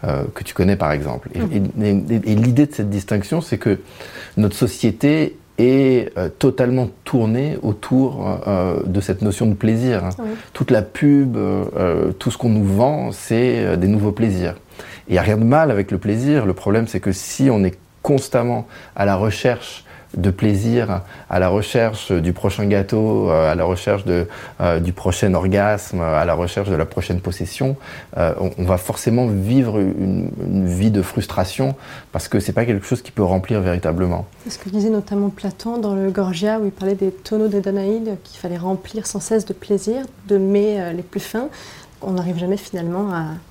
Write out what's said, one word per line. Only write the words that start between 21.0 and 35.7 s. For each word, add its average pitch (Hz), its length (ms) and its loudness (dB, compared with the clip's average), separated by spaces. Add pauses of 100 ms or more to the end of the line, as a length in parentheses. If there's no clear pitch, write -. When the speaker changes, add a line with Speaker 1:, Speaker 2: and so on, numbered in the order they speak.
Speaker 1:
à 90 120 0
la 92 80 4
recherche 107 640 0
du 90 220 2
prochain 101 340 -2
gâteau, 104 640 2
euh, 80 240 4
à - 20 2
la 85 100 0
recherche 98 420 0
de, 87 200 0 (360)
euh, 87 160 2
du 87 160 -2
prochain 95 400 0
orgasme, 98 680 0
à 80 240 2
la 85 80 0
recherche 90 380 -2
de 92 40 2
la 78 120 0
prochaine 92 340 -4
possession, 95 560 -4 (400)
euh, 82 240 0
on, 92 160 -2
on 90 80 -2
va 90 140 2
forcément 117 480 0
vivre 110 520 2
une, 92 520 0 (160)
une 92 220 2
vie 92 220 2
de 101 120 2
frustration - 720 -2 (380)
parce - 160 -6
que 104 120 0
c'est - 120 -4
pas 113 120 2
quelque 107 220 -2
chose - 160 -2
qui - 80 -18
peut 104 140 0
remplir 95 360 0
véritablement. 87 640 0 (200)
Speaker 2:
C'est 240 100 -10
ce - 40 -16
que 190 120 -12
disait 208 200 0
notamment 202 380 -2
Platon 202 500 -8